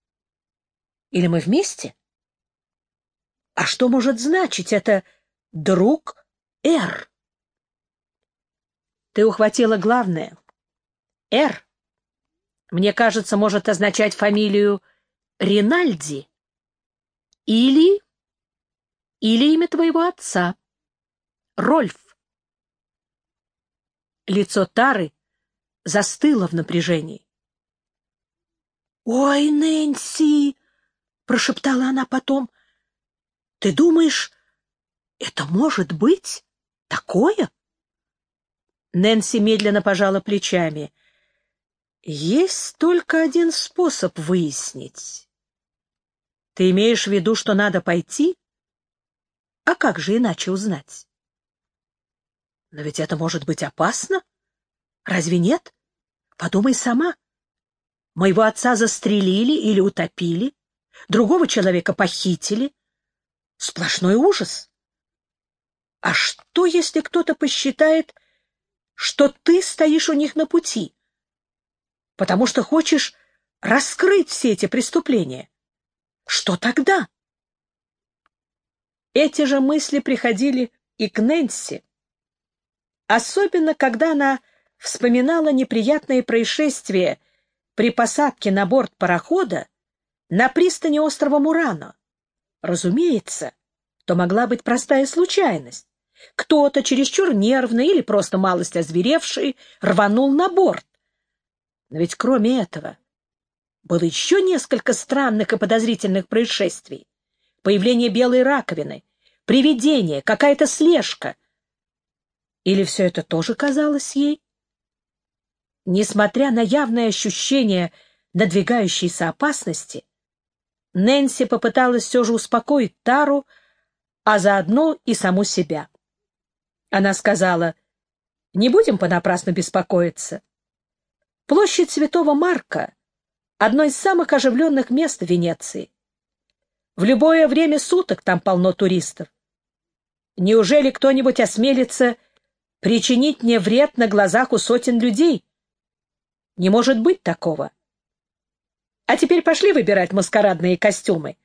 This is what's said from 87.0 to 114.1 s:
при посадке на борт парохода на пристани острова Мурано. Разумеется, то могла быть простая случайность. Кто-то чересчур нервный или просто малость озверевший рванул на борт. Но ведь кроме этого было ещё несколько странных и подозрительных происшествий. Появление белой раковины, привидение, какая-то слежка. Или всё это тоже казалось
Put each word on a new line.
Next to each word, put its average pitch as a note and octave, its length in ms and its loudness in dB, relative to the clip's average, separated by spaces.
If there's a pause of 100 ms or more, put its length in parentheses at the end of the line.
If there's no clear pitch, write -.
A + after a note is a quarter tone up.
при A3 120 2
посадке A#3 640 -2
на G3 160 0
борт A#3 320 0
парохода F#3 680 -2 (640)
на A3+ 220 2
пристани E4 480 0
острова D4 400 0
Мурано. D4 580 -2 (640)
Разумеется, F#3 920 -2 (500)
то F3+ 100 -2
могла F3+ 320 0
быть A#3 160 -4
простая C4 440 0
случайность. C4+ 800 -2 (480)
Кто-то C#4+ 480 2
чересчур C#4 520 0
нервный A#3 540 0
или F4+ 140 2
просто G3+ 360 -2
малость F3+ 380 -2
озверевший F3+ 800 -2 (240)
рванул G#3+ 520 2
на E4 160 2
борт. F4 380 0 (1040)
Но D3 100 -12
ведь E3+ 160 -2
кроме B3 480 0
этого - 360 -12 (840)
было E3+ 220 -2
ещё - 340 0
несколько E4+ 540 0
странных A#3 600 -2
и G#3+ 60 -2
подозрительных A3 720 -2
происшествий. - 800 -4 (560)
Появление A#3 460 2
белой B3 340 2
раковины, D#3 600 -2 (420)
привидение, B3 800 2
какая-то C#4+ 440 2
слежка. - 680 0 (1300)
Или F#3+ 200 2
всё F#3+ 200 -2
это E3+ 180 -2
тоже E3 320 -4
казалось C#4+ 600 -2